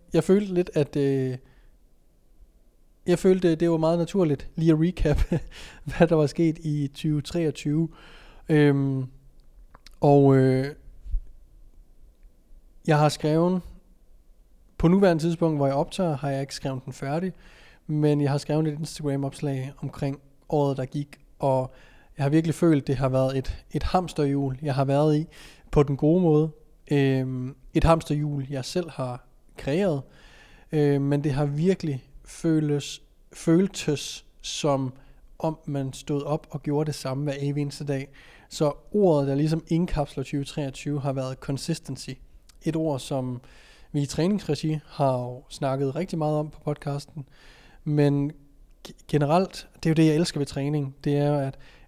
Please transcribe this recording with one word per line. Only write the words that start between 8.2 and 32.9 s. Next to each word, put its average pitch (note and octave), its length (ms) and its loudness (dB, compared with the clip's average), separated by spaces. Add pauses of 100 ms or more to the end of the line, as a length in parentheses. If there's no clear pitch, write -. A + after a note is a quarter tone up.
Øhm, C#3 580 4 (960)
og, C#3+ 360 8
øh, C3 380 2 (2000)
jeg D3+ 120 4
har D3+ 100 6
skrevet, E3 520 0 (1160)
på E3 100 4
nuværende F3 340 4
tidspunkt, E3 360 0
hvor C#3+ 80 2
jeg C3+ 100 0
optager, D#3+ 400 -2
har C#3 140 -6
jeg C3+ 100 -4
ikke C#3 140 -8
skrevet C3 300 -8
den C3+ 80 -12
færdig, E3+ 400 -6 (540)
men D3+ 340 2
jeg C#3 100 0
har C#3+ 80 0
skrevet D#3 280 -2
et D3+ 120 -4
Instagram-opslag C#3 1000 -6
omkring C#3 420 -6 (280)
året, C#3 280 0
der C3 80 -6
gik, - 360 -10 (180)
og C3 340 0 (440)
jeg C#3+ 80 -2
har C#3 60 0
virkelig D#3+ 240 2
følt, D#3+ 320 2
det C3+ 100 0
har C3+ 120 0
været C3 300 0
et, - 320 -6
et D3+ 120 -4
hamsterhjul, C#3 800 0
jeg C#3+ 120 -2
har C#3 100 0
været D3 320 4
i D#3+ 100 -2 (440)
på D3+ 120 4
den C#3 140 -2
gode D#3+ 260 4
måde. D#3 280 4 (400)
Øhm, C3 640 0 (200)
et D#3 100 2
hamsterhjul, D3 640 2
jeg C3+ 140 -6
selv E3+ 260 -6
har B2 360 -8 (320)
kreeret. D3+ 440 -2 (720)
Øh, C#3+ 300 2
men C#3+ 220 0
det D3+ 80 0
har C#3+ 120 0
virkelig D3 600 -2 (200)
føles, D3+ 800 -2 (300)